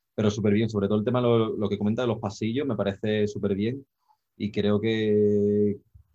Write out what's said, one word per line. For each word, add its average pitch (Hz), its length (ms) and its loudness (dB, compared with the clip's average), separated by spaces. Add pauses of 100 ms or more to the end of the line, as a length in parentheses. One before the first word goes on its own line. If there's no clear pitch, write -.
(140)
pero 107 160 0
súper 101 220 0
bien. 107 180 2
Sobre 101 200 -2
todo 104 100 2
el 104 60 -4
tema, 123 160 0
lo, 117 340 2
lo 101 140 -2
que 98 80 -2
comenta 110 240 -2
de 123 80 0
los 113 100 -2
pasillos, 113 480 -4
me 113 80 -4
parece 104 520 -2
súper 101 280 -4
bien 120 300 -4 (520)
y 104 140 -4
creo 104 300 0
que, 104 960 2 (380)